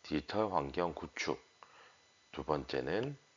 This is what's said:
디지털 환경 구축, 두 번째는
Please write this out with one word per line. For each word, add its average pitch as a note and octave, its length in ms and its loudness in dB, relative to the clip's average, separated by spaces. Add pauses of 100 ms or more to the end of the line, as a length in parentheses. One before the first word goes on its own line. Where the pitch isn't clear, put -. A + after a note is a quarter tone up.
디지털 G2 500 0
환경 E2 400 2
구축, - 480 -4 (920)
두 C#2 100 -6
번째는 D2+ 720 0 (200)